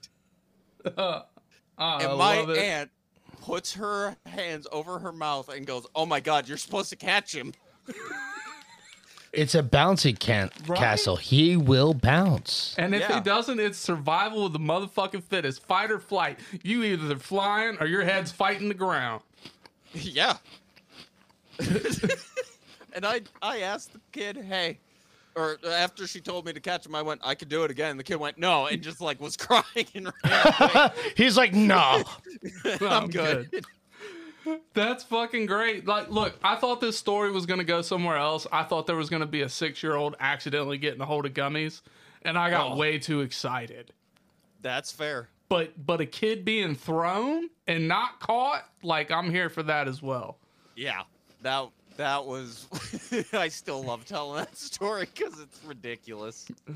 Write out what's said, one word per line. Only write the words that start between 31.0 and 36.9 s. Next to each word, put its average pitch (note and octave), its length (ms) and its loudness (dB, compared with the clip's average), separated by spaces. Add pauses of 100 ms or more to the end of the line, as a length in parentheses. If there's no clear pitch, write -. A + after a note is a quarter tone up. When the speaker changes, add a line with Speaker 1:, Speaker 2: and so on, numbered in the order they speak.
Speaker 3:
<laughs> G#4+ 120 -6
He's A3+ 220 6
like, A3+ 160 6
"Nah." F#3+ 540 8
Speaker 2:
<laughs> - 40 -12 (540)
Speaker 1:
No, F4 160 0
Speaker 2:
I'm G#3+ 220 2
Speaker 1:
I'm - 60 -4
Speaker 2:
good. D#3 420 0
Speaker 1:
good. F#4 140 -6 (1080)
That's A3+ 300 0
fucking A#3 420 -2
great. G3+ 420 -2
Like, G#3 220 -2
look, G#3 240 0 (100)
I G#3 140 4
thought A#3+ 240 0
this A3 160 0